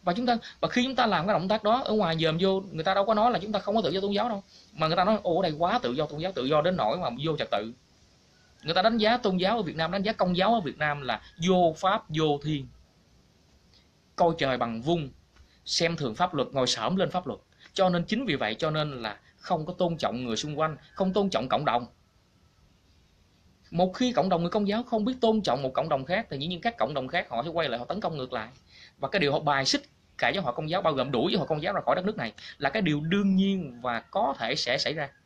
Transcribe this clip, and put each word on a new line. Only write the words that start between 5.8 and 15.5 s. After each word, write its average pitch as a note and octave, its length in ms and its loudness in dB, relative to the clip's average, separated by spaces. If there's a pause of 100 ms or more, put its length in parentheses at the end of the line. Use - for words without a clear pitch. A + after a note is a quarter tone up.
do D3 140 0
tôn D3 140 -8
giáo, F3+ 120 -4
tự B2+ 140 -4
do D3+ 160 4
đến F3+ 160 0
nỗi B2+ 200 2
mà E3 120 -2 (140)
vô D#3 140 -2
trật A2+ 140 -4
tự." A2 220 -2 (880)
Người D3+ 100 -4
ta F3+ 80 4
đánh A3+ 160 4
giá G#3+ 200 4
tôn G3 200 0
giáo F#3+ 200 2
ở G#3+ 60 -2
Việt D3+ 120 -6
Nam, E3 160 -2
đánh G3 120 -2
giá F#3+ 100 0
công F3+ 240 0
giáo G3 160 4
ở A#3 60 2
Việt D3 180 -6
Nam D3 240 -2
là A#2+ 200 -4 (260)
vô F3 300 4
pháp, G3 320 0
vô D3+ 340 2
thiên, D3 240 -4 (1500)
coi E3+ 220 4
trời C3+ 200 0
bằng A#2 240 -2
vung, D3+ 280 0 (560)